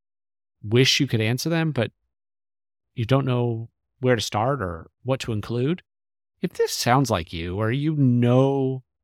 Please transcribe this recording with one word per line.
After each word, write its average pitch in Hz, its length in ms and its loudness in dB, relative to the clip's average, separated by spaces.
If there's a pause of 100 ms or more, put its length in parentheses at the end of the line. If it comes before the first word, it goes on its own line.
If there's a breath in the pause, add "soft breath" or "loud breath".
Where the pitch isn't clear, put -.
(600)
wish 120 380 4
you 139 80 2
could 110 140 0
answer 120 280 -2
them, 165 220 0
but 127 180 -2 (1040)
you 117 100 -2
don't 135 200 2
know 120 440 -2 (320)
where 127 140 4
to 107 60 -4
start 120 400 -2
or 85 300 -8 (100)
what 127 200 -4
to 123 100 -6
include? 120 500 -2 (600)
If 180 120 -4
this 453 180 -2
sounds 123 380 2
like 90 240 -2
you, 87 240 -6
or 110 140 -2
you 147 240 -2
know 131 880 2 (200)